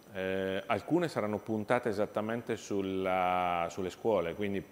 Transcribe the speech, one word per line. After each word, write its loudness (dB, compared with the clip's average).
Eh, -2
alcune 2
saranno 0
puntate 0
esattamente -2
sulla, 2
sulle -2
scuole, 2
quindi, -2